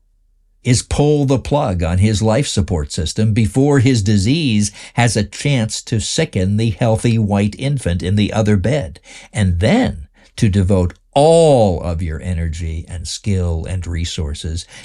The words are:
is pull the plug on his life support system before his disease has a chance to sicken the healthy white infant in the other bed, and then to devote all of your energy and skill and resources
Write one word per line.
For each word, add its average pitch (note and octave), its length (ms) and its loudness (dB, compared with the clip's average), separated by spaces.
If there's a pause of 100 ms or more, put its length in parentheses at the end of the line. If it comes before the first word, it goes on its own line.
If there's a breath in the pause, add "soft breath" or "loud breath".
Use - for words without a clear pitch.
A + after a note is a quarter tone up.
(640)
is B2 200 2
pull D3 420 2
the C3+ 140 2
plug B2+ 440 -2
on E2+ 140 0
his G#2 240 0
life A2 260 2
support E2 460 -2
system A2 400 -2
before C3 460 2
his A#2+ 240 4
disease G#2+ 680 2 (220 loud breath)
has A#2+ 240 0
a G#2 80 0
chance B2+ 560 -4
to - 180 -4
sicken G2+ 600 -2
the A2+ 100 0
healthy A2+ 480 0
white G#2 420 0
infant B2 440 -4
in F#2+ 140 0
the G#2 140 2
other G#2+ 280 2
bed, A2 420 -4 (320 loud breath)
and F2+ 280 0
then A#2 460 0 (300 soft breath)
to A2+ 140 2
devote F#2 420 2 (220)
all C#3+ 640 6
of E2+ 220 -4
your E2 180 -6
energy E2 680 -6
and - 200 -10
skill F2 560 -2
and F2 220 -6
resources E2 800 -6 (180 loud breath)